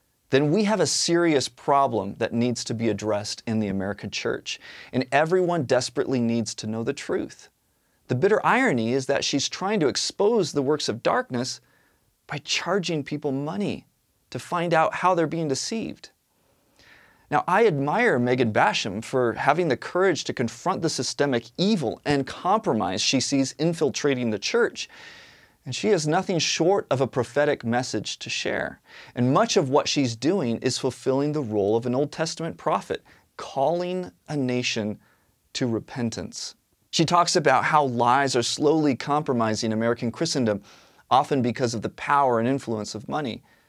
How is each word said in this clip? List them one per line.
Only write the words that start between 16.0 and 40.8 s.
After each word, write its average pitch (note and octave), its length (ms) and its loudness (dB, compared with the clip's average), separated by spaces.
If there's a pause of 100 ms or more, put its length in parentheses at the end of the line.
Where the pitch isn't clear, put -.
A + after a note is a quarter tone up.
Now, D3 160 0
I G3 180 4
admire E3 540 2
Megan B2 320 2
Basham A2+ 500 0
for B2 300 0
having D3 380 0
the A#2+ 80 2
courage F3+ 480 0
to B2 80 -4
confront C3 480 -4
the E3 80 0
systemic C3+ 560 -2 (120)
evil E3+ 460 0
and C#3 240 0
compromise C3+ 720 0
she C3 200 2
sees C3+ 320 0
infiltrating C#3+ 760 0
the G#2+ 100 -2
church, - 500 -2 (760)
and B2+ 80 -8
she - 140 -4
has F3 180 2
nothing F3 320 0
short F3 540 2
of B2+ 80 2
a C3 80 2
prophetic C#3+ 560 0
message A#2 560 -4
to - 100 -12
share. - 520 -4 (340)
And B2 180 2
much A3+ 220 2
of D3+ 140 4
what C#3+ 180 4
she's B2 300 0
doing C#3 400 0
is - 200 -2
fulfilling C3+ 540 0
the D3+ 80 -2
role G#2+ 380 2
of A#2+ 80 -4
an B2 100 0
Old C#3 160 0
Testament E3 460 -6
prophet, - 460 -2 (340)
calling F3+ 760 -2 (160)
a D3+ 80 -6
nation B2 640 -2 (540)
to C3+ 120 -4
repentance. A2+ 920 -6 (360)
She E3 140 2
talks F3 320 4
about C3 260 4
how D3+ 220 4
lies B2+ 500 4
are A#2+ 80 4
slowly D3+ 540 2
compromising A#2 720 0
American A#2 400 0
Christendom, B2 500 0 (480)